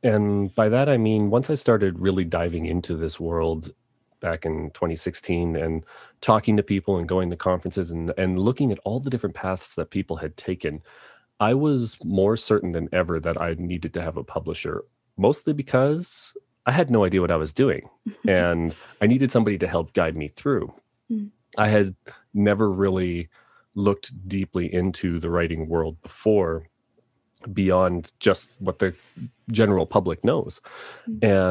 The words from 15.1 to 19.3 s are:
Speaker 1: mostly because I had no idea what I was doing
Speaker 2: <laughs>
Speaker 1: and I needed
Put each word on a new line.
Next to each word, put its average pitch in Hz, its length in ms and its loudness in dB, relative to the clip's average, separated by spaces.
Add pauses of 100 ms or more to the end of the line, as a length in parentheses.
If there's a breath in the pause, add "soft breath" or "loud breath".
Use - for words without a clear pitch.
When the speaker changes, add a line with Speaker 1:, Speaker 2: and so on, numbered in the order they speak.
Speaker 1:
mostly 127 360 2
because 147 840 -2 (280)
I 123 80 2
had 151 180 2
no 110 140 6
idea 92 160 2
what 87 100 2
I 85 60 2
was 78 160 -2
doing 127 360 0 (180)
Speaker 2:
<laughs> - 220 -4
Speaker 1:
and 85 460 2 (260 loud breath)
I 104 80 4
needed 127 220 4